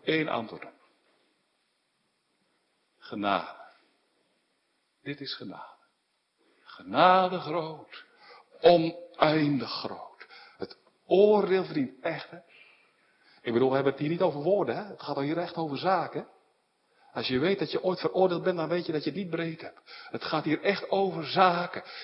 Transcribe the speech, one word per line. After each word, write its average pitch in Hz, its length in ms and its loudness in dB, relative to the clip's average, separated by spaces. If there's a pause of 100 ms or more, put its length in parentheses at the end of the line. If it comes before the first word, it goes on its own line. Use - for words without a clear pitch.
één 160 260 0
antwoord 110 360 -6
op. - 160 -20 (2250)
Genade. 101 640 -4 (1400)
Dit 143 180 -10
is 135 140 -10
genade. - 420 -14 (840)
Genade 180 800 2
groot. 156 640 -8 (560)
Oneindig 156 1120 4
groot. - 560 -10 (300)
Het - 200 -12 (300)
oordeel 190 580 6
verdient 151 380 -4
echt, 165 280 -6
hè? 165 80 -18 (1040)
Ik 120 100 -4
bedoel, 123 160 4
we 131 60 2
hebben 135 180 2
het 135 80 -14
hier 147 100 -2
niet 175 120 -2
over 147 200 0
woorden, 160 340 0
hè? 190 80 -6
Het - 180 -14
gaat 143 140 -6
hier 147 220 -2
echt 170 180 -6
over 151 220 -4
zaken. 165 500 -2 (840)
Als - 140 -6
je 127 120 0
weet 190 200 2
dat 151 120 -4
je - 120 -4
ooit 185 180 -2
veroordeeld 175 420 2
bent, 180 140 0
dan 160 120 -4
weet 175 180 -2
je 165 60 -4
dat 151 120 -4
je 156 60 -4
het 151 80 -6
niet 185 120 -8
breed 165 300 -6
hebt. - 200 -18 (300)
Het - 140 -8
gaat 151 200 -2
hier 151 180 0
echt 196 280 0
over 175 360 0
zaken. 175 560 2 (220)